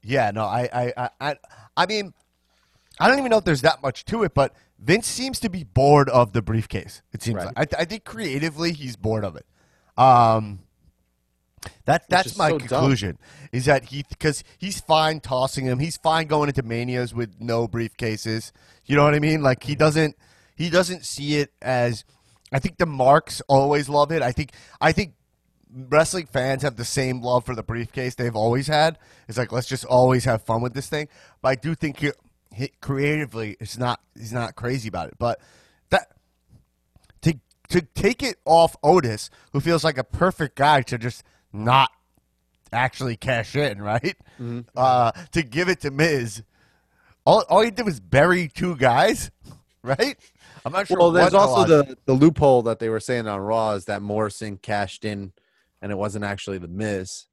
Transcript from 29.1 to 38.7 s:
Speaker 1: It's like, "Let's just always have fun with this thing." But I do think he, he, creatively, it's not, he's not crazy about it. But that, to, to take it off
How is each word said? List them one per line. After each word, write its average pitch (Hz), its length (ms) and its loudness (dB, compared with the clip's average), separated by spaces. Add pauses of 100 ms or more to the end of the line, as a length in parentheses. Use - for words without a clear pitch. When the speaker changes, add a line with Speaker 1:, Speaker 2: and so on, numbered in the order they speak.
Speaker 1:
It's 110 120 -8
like, 123 120 -4
"Let's 123 160 -4
just - 200 -8
always 127 400 4
have 113 160 0
fun 113 180 -2
with 123 140 -6
this - 160 -10
thing." 151 180 -6 (320)
But 131 80 -2
I - 60 2
do 165 200 -6
think 151 260 -8
he, 147 100 -2 (420)
he, 120 200 -8 (100)
creatively, 139 760 -4
it's 110 200 -14
not, 123 220 -2 (140)
he's 110 200 -14
not 120 200 -6
crazy 120 360 -6
about 87 180 -8
it. - 100 -20
But 117 220 -4 (480)
that, - 200 -2 (1120)
to, 156 160 0 (320)
to 175 100 2
take 202 420 -4
it 240 220 -4
off 165 380 4